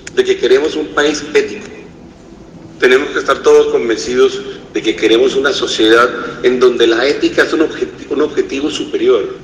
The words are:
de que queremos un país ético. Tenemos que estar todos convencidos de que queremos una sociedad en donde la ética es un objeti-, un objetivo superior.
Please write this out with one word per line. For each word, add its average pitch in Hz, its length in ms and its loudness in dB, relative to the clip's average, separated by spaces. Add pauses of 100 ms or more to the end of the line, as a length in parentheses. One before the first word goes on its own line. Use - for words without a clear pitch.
(160)
de 190 80 2
que 190 140 0
queremos 139 380 2
un 151 120 -4
país 147 360 -2 (100)
ético. - 320 -2 (1120)
Tenemos 131 300 2
que - 100 -6
estar 135 220 -4
todos 147 260 6
convencidos 127 720 0 (340)
de - 80 -4
que 107 140 -2
queremos 120 400 2
una 135 160 0
sociedad 117 580 2 (340)
en 123 160 2
donde 117 260 4
la 117 220 2
ética 147 360 0
es - 100 -2
un 156 80 0
objeti-, - 500 -4
un 143 100 -2
objetivo 139 480 -4
superior. 104 760 -2